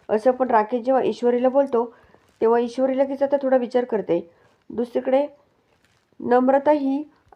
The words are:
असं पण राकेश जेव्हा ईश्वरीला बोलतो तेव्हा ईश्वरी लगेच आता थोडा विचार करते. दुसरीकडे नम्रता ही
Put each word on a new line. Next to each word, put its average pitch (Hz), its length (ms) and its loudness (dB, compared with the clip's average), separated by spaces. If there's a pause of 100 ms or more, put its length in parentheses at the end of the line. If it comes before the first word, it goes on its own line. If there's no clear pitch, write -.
असं 220 220 2
पण 254 180 -2
राकेश 226 320 0
जेव्हा 254 220 2
ईश्वरीला 240 460 0
बोलतो 254 360 0 (560)
तेव्हा 233 180 4
ईश्वरी 254 380 -2
लगेच 277 260 -2
आता 277 180 2
थोडा 262 160 2
विचार 247 260 -2
करते. 190 360 -2 (500)
दुसरीकडे 254 560 -2 (960)
नम्रता 262 520 2
ही 285 320 -2 (320)